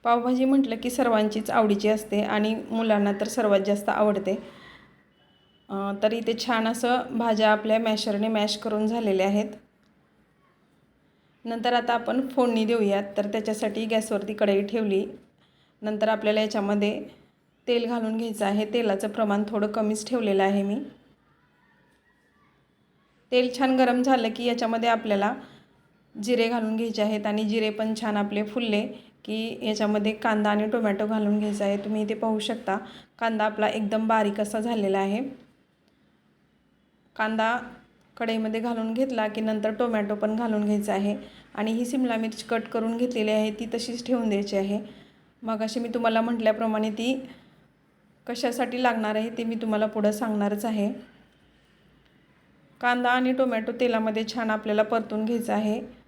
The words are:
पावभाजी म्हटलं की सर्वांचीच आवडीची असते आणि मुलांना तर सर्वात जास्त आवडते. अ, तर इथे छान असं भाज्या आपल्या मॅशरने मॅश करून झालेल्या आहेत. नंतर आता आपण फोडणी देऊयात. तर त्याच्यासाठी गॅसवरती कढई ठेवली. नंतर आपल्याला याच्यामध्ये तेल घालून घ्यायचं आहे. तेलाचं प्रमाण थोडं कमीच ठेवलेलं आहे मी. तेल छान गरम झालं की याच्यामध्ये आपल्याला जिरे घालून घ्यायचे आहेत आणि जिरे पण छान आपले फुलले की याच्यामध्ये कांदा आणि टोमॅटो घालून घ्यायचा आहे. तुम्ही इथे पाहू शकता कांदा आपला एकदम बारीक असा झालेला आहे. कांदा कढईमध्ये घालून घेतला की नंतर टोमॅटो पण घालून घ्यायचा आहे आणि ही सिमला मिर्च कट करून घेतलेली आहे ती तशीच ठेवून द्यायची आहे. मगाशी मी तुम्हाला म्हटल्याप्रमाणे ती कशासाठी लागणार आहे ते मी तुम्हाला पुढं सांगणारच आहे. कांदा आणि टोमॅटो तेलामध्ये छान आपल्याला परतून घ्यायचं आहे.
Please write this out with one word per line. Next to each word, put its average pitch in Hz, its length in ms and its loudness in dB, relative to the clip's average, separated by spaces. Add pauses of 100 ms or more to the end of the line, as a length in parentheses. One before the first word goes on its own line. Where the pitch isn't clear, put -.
पावभाजी 240 400 4
म्हटलं 262 320 4
की 240 140 -4
सर्वांचीच 220 600 2
आवडीची 208 380 4
असते 214 340 0
आणि 214 480 0
मुलांना 214 420 2
तर 214 160 -2
सर्वात 208 320 4
जास्त 202 280 0
आवडते. 202 500 2 (1300)
अ, 202 240 -4 (100)
तर 214 100 4
इथे 226 200 -2 (140)
छान 226 220 2
असं 240 280 2 (140)
भाज्या 220 420 4
आपल्या 220 260 2
मॅशरने 220 500 0
मॅश 214 280 0
करून 214 300 -2
झालेल्या 208 400 2
आहेत. 208 240 2 (1900)
नंतर 233 280 -2
आता 240 220 2
आपण 240 340 -2
फोडणी 233 360 2
देऊयात. 202 400 2 (120)
तर 202 100 0
त्याच्यासाठी 214 600 -2
गॅसवरती 214 480 -2
कढई 202 280 2
ठेवली. 208 440 0 (760)
नंतर 214 260 0
आपल्याला 214 320 2
याच्यामध्ये 208 640 0 (640)
तेल 233 180 2
घालून 226 300 -2
घ्यायचं 220 300 -2
आहे. 208 260 0
तेलाचं 220 360 0
प्रमाण 208 400 0
थोडं 214 180 0
कमीच 214 420 -2
ठेवलेलं 214 340 2
आहे 196 200 4
मी. 202 140 0 (2500)
तेल 247 260 2
छान 262 180 2
गरम 247 260 4
झालं 247 340 4
की 240 80 -6
याच्यामध्ये 233 440 0
आपल्याला 214 460 0 (880)
जिरे 226 260 2
घालून 220 280 0
घ्यायचे 220 260 -2
आहेत 214 240 0
आणि 214 180 0
जिरे 214 260 2
पण 220 300 -2
छान 214 160 -2
आपले 202 260 0
फुलले 214 680 -2 (140)
की 220 380 -6
याच्यामध्ये 214 500 0
कांदा 214 380 0
आणि 208 160 2
टोमॅटो 214 400 0
घालून 214 320 0
घ्यायचा 208 260 -2
आहे. 202 120 0
तुम्ही 214 260 -2
इथे 208 120 -2
पाहू 220 240 -2
शकता 214 380 -4 (420)
कांदा 220 260 0
आपला 214 240 0
एकदम 220 400 0
बारीक 214 320 2
असा 208 200 -2
झालेला 208 380 0
आहे. 196 240 0 (1900)
कांदा 220 420 2 (580)
कढईमध्ये 220 440 -2
घालून 226 340 -2
घेतला 233 340 0
की 214 120 -4
नंतर 220 300 0
टोमॅटो 214 440 0
पण 214 220 -2
घालून 214 280 0
घ्यायचा 208 280 0
आहे 202 240 0 (380)
आणि 214 180 -2
ही 233 120 0
सिमला 247 320 0
मिर्च 226 280 -4
कट 226 180 -2
करून 226 340 -2
घेतलेली 240 340 0
आहे 214 200 2
ती 214 240 -8
तशीच 233 320 -6
ठेवून 233 220 0
द्यायची 202 280 0
आहे. 196 240 0 (640)
मगाशी 220 380 -4
मी 233 80 -4
तुम्हाला 226 320 2
म्हटल्याप्रमाणे 220 680 0
ती 254 380 -2 (960)
कशासाठी 240 560 -2
लागणार 220 320 2
आहे 220 160 -2
ते 226 140 -6
मी 226 100 -4
तुम्हाला 220 320 0
पुढं 214 240 0
सांगणारच 208 540 -2
आहे. 214 280 0 (1900)
कांदा 247 300 2
आणि 254 220 4
टोमॅटो 247 480 0
तेलामध्ये 220 440 0 (100)
छान 226 160 -2
आपल्याला 214 320 0
परतून 220 420 -2
घ्यायचं 226 280 -2
आहे. 214 560 -2